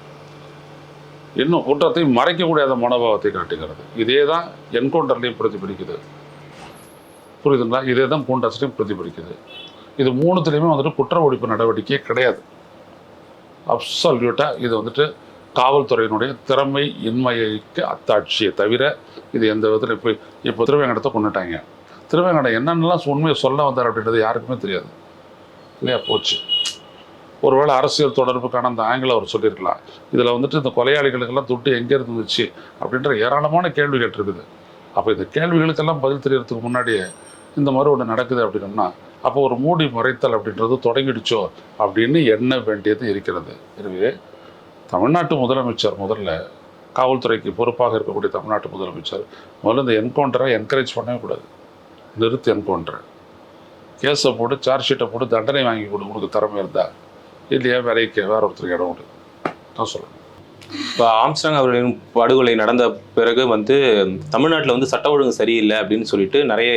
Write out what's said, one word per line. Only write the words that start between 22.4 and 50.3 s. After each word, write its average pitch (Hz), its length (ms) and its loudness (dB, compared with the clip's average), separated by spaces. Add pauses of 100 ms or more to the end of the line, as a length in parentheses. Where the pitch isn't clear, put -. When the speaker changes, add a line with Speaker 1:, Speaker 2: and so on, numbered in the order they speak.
Speaker 1:
என்னென்னலாம் 165 540 0
உண்மையை 151 220 2 (100)
சொல்ல 139 240 2
வந்தார் 123 200 0
அப்படின்றது 113 360 0
யாருக்குமே 120 400 -2
தெரியாது 95 240 -6 (880)
இல்லையா? 127 280 0
போச்சு. - 300 -2 (1120)
ஒருவேளை 139 320 4
அரசியல் 139 400 0
தொடர்புக்கான 123 500 0
அந்த 113 220 -2
ஆங்கிள் 127 240 0
அவர் 101 180 -2
சொல்லியிருக்கலாம். 101 480 -2 (320)
இதுல 123 220 4
வந்துட்டு 139 260 -2
இந்த 131 160 -2
கொலையாளிகளுக்கெல்லாம் 131 720 0
துட்டு 123 180 -2 (100)
எங்க 120 180 -4
இருந்து 117 180 -6
வந்துச்சு 110 300 -2 (380)
அப்படின்ற 127 280 -2 (140)
ஏராளமான 151 540 0
கேள்விகள் 135 360 0
இருக்குது. 98 280 -4 (540)
அப்ப 101 180 2
இந்த 95 100 -4 (100)
கேள்விகளுக்கெல்லாம் 156 680 0
பதில் 135 200 -2
தெரியறதுக்கு 120 420 -2
முன்னாடியே 117 360 -2 (560)
இந்த 139 160 2
மாதிரி 143 180 4
ஒண்ணு 123 200 -2
நடக்குது 123 320 0
அப்படின்னோம்னா, 98 420 -4 (400)
அப்போ 127 200 0
ஒரு 123 80 -2 (100)
மூடி 160 200 2 (120)
மறைத்தல் 123 400 0
அப்படின்றது 110 380 -2 (120)
தொடங்கிடுச்சோ 120 540 0 (420)
அப்படின்னு 113 360 2 (160)
எண்ண 123 180 0 (160)
வேண்டியது 104 440 -2
இருக்கிறது. 87 400 -6 (280)
எனவே 98 300 -2 (800)
தமிழ்நாட்டு 151 520 2
முதலமைச்சர் 120 600 0
முதல்ல, 98 280 -4 (640)
காவல்துறைக்கு 123 520 0 (120)
பொறுப்பாக 117 360 0
இருக்கக்கூடிய 104 380 -4
தமிழ்நாட்டு 104 380 -4
முதலமைச்சர் 92 500 -8 (400)
முதல்ல 117 200 2
இந்த 120 180 2
என்கவுண்டரை 127 560 0